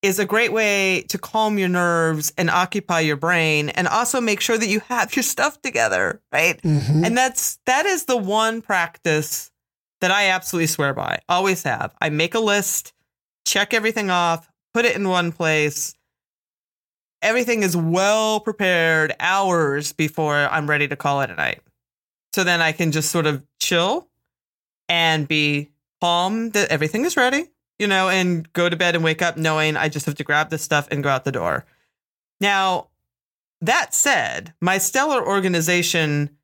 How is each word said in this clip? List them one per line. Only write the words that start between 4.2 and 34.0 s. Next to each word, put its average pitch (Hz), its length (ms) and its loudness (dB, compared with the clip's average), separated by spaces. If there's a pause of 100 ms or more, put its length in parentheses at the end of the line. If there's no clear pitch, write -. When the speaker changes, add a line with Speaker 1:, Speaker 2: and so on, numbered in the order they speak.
Speaker 1:
make 214 180 0
sure 233 180 0
that 220 100 0
you 208 140 2
have 233 340 -2
your 262 80 0
stuff - 400 -2
together, 101 580 0 (100)
right? 160 300 0
Speaker 2:
Mm-hmm. 151 440 2
Speaker 1:
And 233 120 2
that's, - 480 -2
that 285 220 2
is 370 180 -2
the 254 120 0
one 220 440 0
practice 165 880 -2 (520)
that 185 100 2
I 196 180 4
absolutely 185 380 0
swear 143 260 0
by, - 340 -4
always 180 360 0
have. - 360 -4
I 156 120 0
make 160 240 0
a 226 40 2
list, 202 540 0 (540)
check 202 260 0
everything 220 380 0
off, 170 400 0 (240)
put 233 100 4
it 233 100 2
in 196 140 0
one 175 220 2
place. 156 640 0 (1300)
Everything 226 400 2
is 175 120 0
well 202 640 2
prepared 170 800 0
hours 170 720 0
before 151 420 -2 (160)
I'm 147 180 -2
ready 147 180 0
to 139 80 -6
call 139 260 -2
it 127 100 -4
a 87 40 -12
night. 69 260 -4 (760)
So 190 80 0
then 175 180 2
I 160 120 2
can 165 180 -2
just 151 180 -2
sort 165 160 -2
of 147 160 -2 (180)
chill 190 480 0 (800)
and 160 400 0
be 147 440 -2 (300)
calm 190 500 -2
that 208 180 0
everything 160 360 0
is 349 120 -2
ready, 302 280 0 (340)
you 208 80 -2
know, 190 220 2
and 180 440 0
go 175 160 2
to 170 60 -2
bed 170 200 2
and 165 80 0
wake 160 180 0
up 170 160 0
knowing 156 400 0
I 156 120 0
just 151 160 -6
have 147 100 -2
to 147 80 -8
grab 151 260 0
this 160 120 -6
stuff 147 300 0
and 143 120 -2
go 143 60 0
out 131 160 0
the 139 60 -2
door. 85 340 -2 (760)
Now, 196 460 0 (760)
that 240 320 0
said, 120 680 -2